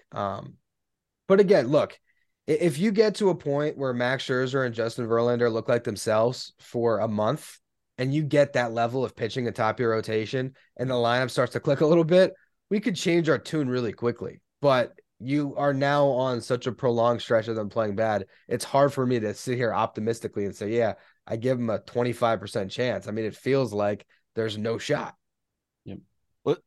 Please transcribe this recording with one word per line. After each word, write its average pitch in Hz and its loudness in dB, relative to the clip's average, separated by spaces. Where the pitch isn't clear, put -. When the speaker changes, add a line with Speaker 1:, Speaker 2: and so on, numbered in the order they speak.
Speaker 1:
Um, 98 -8
but 196 6
again, 175 6
look, 135 0
i-, - 4
if 156 2
you 208 2
get 214 2
to 202 2
a 165 0
point 147 -2
where 131 -2
Max 123 -2
Scherzer 131 0
and 117 -4
Justin 113 -4
Verlander 117 2
look 110 -4
like 120 2
themselves 113 0
for 117 -2
a 117 0
month, 110 -2
and 131 -2
you 156 0
get 143 4
that 120 0
level 120 0
of - -8
pitching 120 -4
atop 110 -2
your 117 2
rotation, 110 -4
and 127 -4
the 127 -2
lineup 120 2
starts 127 0
to 123 -4
click 143 0
a 160 4
little 170 6
bit, 180 6
we 208 0
could 202 -2
change 170 2
our 131 2
tune 147 -4
really 123 -2
quickly. - -6
But 131 4
you 143 -2
are 143 0
now 143 2
on 127 0
such 123 -2
a 127 -2
prolonged 120 2
stretch 113 0
of 113 -2
them 104 -4
playing 107 -2
bad. 107 0
It's 95 -4
hard 139 4
for 131 -2
me 123 0
to 104 -4
sit 127 -6
here 120 0
optimistically 107 -4
and 92 -6
say, 104 -6
"Yeah, 113 0
I 120 -6
give 123 -2
them 117 -4
a 101 -2
twenty-five 120 -2
percent 104 -6
chance." 120 -4
I 107 -8
mean, 110 -6
it 98 -8
feels 131 0
like 104 -2
there's 110 -4
no 110 -4
shot. - -6
Speaker 2:
Yep. 98 -14
Speaker 3:
Let, - 0